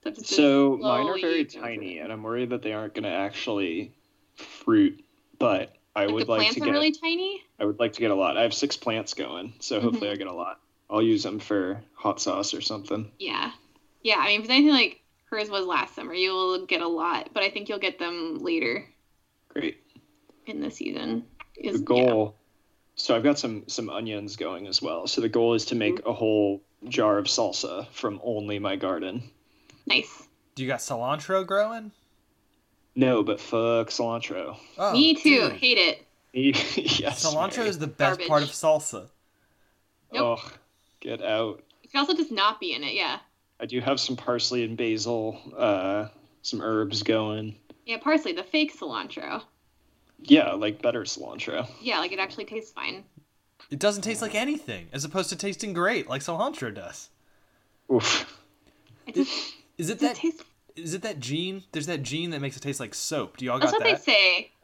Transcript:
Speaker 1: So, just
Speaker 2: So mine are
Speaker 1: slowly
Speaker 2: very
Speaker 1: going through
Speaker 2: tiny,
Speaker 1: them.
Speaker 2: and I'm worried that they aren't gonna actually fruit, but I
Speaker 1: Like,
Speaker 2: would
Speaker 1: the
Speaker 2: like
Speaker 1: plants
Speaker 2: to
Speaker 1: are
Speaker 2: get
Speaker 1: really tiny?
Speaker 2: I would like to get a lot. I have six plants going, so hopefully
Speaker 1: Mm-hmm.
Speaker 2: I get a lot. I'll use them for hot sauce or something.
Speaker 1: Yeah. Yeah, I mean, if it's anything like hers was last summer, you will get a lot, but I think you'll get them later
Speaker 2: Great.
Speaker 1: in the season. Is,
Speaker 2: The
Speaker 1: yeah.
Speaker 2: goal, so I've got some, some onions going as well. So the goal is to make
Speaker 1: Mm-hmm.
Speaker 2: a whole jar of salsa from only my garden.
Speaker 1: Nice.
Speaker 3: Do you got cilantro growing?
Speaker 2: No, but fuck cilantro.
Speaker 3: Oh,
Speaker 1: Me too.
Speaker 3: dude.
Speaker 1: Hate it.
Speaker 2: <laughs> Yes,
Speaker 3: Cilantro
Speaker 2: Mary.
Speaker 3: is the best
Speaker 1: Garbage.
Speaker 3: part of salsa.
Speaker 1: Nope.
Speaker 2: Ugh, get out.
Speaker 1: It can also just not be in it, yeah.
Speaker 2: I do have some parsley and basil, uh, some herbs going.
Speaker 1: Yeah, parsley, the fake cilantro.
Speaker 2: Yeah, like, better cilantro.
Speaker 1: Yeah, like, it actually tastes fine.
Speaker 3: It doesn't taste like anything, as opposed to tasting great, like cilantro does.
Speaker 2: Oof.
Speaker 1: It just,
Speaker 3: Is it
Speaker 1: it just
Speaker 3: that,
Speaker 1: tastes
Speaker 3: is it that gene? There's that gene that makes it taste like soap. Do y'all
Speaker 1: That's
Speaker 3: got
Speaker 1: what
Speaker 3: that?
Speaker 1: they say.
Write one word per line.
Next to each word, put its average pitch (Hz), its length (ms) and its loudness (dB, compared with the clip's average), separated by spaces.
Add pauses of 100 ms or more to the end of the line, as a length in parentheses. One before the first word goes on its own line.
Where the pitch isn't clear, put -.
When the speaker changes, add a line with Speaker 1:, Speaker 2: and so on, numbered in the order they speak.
Speaker 1:
So, 320 80 -6
just - 180 -12
Speaker 2:
So 139 520 6
mine 123 200 2
are - 40 0
Speaker 1:
slowly 190 160 0
Speaker 2:
very 170 120 0 (120)
Speaker 1:
going - 40 -4
through - 120 -16
Speaker 2:
tiny, 104 360 -8
Speaker 1:
them. 78 80 -10
Speaker 2:
and 101 80 -8
I'm 110 100 -10
worried 117 280 -4
that 120 120 -4
they 107 100 -4
aren't 107 220 -6
gonna 104 140 -4
actually 98 840 -2 (440)
fruit, - 680 4 (340)
but 113 360 2 (200)
I 101 120 2
Speaker 1:
Like, 104 80 2
Speaker 2:
would 113 120 0
Speaker 1:
the 120 40 -2
Speaker 2:
like 110 100 4
Speaker 1:
plants 214 160 2
Speaker 2:
to - 60 -4
Speaker 1:
are - 20 -4
Speaker 2:
get - 80 2
Speaker 1:
really 302 200 4
tiny? 359 500 -4 (160)
Speaker 2:
I - 80 0
would 104 120 -2
like 113 160 0
to - 60 -8
get 113 100 2
a 101 40 4
lot. 95 240 2
I 113 40 6
have 113 120 2
six 143 240 -2
plants 110 340 -4
going, 87 480 -8
so 113 180 -2
hopefully 110 280 2
Speaker 1:
Mm-hmm. 101 80 -2
Speaker 2:
I - 20 -6
get 98 100 -8
a 90 60 -8
lot. 87 260 -8 (300)
I'll 107 140 2
use 110 200 4
them 104 160 -4
for 101 440 -2 (120)
hot - 260 -2
sauce 98 340 -2
or - 80 -6
something. 107 560 -4
Speaker 1:
Yeah. 147 340 -4 (500)
Yeah, 214 160 2
I 151 100 2
mean, 208 120 4
if 214 60 -8
it's 233 40 -4
anything 285 220 8
like 240 280 4 (260)
hers 214 240 -4
was 196 160 -2
last 165 280 -2
summer, - 200 -10
you 185 180 2
will 185 340 0
get 170 140 0
a 170 80 -2
lot, 165 460 -2
but 202 80 0
I 196 80 0
think 202 180 -10
you'll 208 100 -4
get 190 200 -2
them 170 420 -6
later 156 460 -2 (640)
Speaker 2:
Great. - 280 -6 (680)
Speaker 1:
in 151 140 -8
the 143 100 -6
season. - 560 -6 (300)
Is, - 280 -4
Speaker 2:
The 123 100 2
Speaker 1:
yeah. 127 120 8
Speaker 2:
goal, 110 280 2 (640)
so - 180 2
I've 113 80 2
got 143 160 4
some, 110 300 -6
some 113 220 -6
onions 104 460 -8
going 92 300 -6
as 92 140 0
well. 85 260 -4
So - 140 0
the 117 80 0
goal 117 260 4
is 110 120 0
to - 80 -4
make 107 220 2
Speaker 1:
Mm-hmm. - 120 -4
Speaker 2:
a 120 60 0
whole 107 480 2 (260)
jar 107 300 4
of 98 80 0
salsa 104 680 -2
from 104 320 -6
only 104 340 -2
my 98 180 -2
garden. 92 460 -4 (640)
Speaker 1:
Nice. - 420 -2 (260)
Speaker 3:
Do 131 80 -8
you 127 60 -2
got 127 120 -2
cilantro 147 680 -2
growing? 214 440 -2 (1080)
Speaker 2:
No, 127 260 4
but 101 180 0
fuck 113 500 2
cilantro. 117 640 -4 (200)
Speaker 3:
Oh, 196 160 0
Speaker 1:
Me 302 220 6
too. - 80 -4 (260)
Speaker 3:
dude. - 40 -2
Speaker 1:
Hate 247 260 4
it. - 280 2 (260)
Speaker 2:
<laughs> - 0 -
Yes, - 920 2
Speaker 3:
Cilantro 165 340 0
Speaker 2:
Mary. 226 120 0
Speaker 3:
is 170 80 -6
the 151 100 -4
best 175 320 2
Speaker 1:
Garbage. 170 80 -4
Speaker 3:
part 151 140 6
of 147 80 -2
salsa. 151 580 0 (1040)
Speaker 1:
Nope. 117 320 2
Speaker 2:
Ugh, - 80 -16 (480)
get 113 220 -8
out. 107 400 0 (200)
Speaker 1:
It - 80 -20
can 277 100 0
also 302 140 2
just 320 160 0
not 214 300 2
be 175 120 -6
in 131 120 -6
it, 127 100 -6
yeah. 165 240 -4 (400)
Speaker 2:
I - 80 -8
do 123 140 -4
have 135 180 0
some 127 180 -4
parsley 123 480 -2
and 113 120 -6
basil, 113 640 -2 (160)
uh, 104 520 0 (340)
some 110 180 -6
herbs 104 420 0
going. 110 540 0 (280)
Speaker 1:
Yeah, 226 140 -6
parsley, 294 340 2
the 180 120 -6
fake 311 340 0
cilantro. - 640 -8 (800)
Speaker 2:
Yeah, 147 300 8
like, 104 280 -2
better 120 220 0
cilantro. - 680 -6 (120)
Speaker 1:
Yeah, 226 180 -2
like, 180 140 -2
it 190 80 -6
actually 190 240 -6
tastes 220 260 -10
fine. 190 340 -10 (640)
Speaker 3:
It 143 100 -8
doesn't 202 220 0
taste 220 200 -4
like 214 140 -8
anything, 226 560 -4
as 139 120 -6
opposed 180 260 -4
to 180 60 -6
tasting 202 360 -6
great, 175 360 0
like 135 140 -4
cilantro 165 520 -4
does. - 340 -14 (840)
Speaker 2:
Oof. - 460 2 (680)
Speaker 1:
It 240 100 -14
just, - 380 -2 (240)
Speaker 3:
Is 170 120 -2
it 233 40 -2
Speaker 1:
it - 60 -6
just - 20 -
Speaker 3:
that, 254 140 2
Speaker 1:
tastes 320 280 -6 (320)
Speaker 3:
is 165 180 -6
it 185 80 -6
that 202 180 -6
gene? 175 520 -4
There's 147 140 -4
that 160 160 -4
gene 156 280 -4
that 147 100 -4
makes 139 160 -6
it - 40 -14
taste 139 200 -6
like 113 140 -10
soap. - 420 -4
Do 127 80 -6
y'all 127 140 0
Speaker 1:
That's - 140 4
Speaker 3:
got 427 80 2
Speaker 1:
what 453 100 2
Speaker 3:
that? - 160 0
Speaker 1:
they 254 60 4
say. 185 380 4 (140)